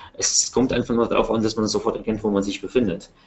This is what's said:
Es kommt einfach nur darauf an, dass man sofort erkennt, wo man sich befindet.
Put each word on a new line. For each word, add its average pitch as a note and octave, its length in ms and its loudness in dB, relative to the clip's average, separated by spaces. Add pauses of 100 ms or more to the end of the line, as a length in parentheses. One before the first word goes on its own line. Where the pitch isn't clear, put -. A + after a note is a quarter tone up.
(200)
Es - 340 0
kommt B2 220 2
einfach A#2+ 200 0
nur A#2 140 4
darauf - 220 2
an, A2 120 2
dass G#2+ 140 0
man G#2+ 100 2
sofort G#2 300 0
erkennt, A2 280 -4
wo G#2+ 60 0
man G2 120 2
sich G2+ 180 -6
befindet. G2+ 480 -2 (180)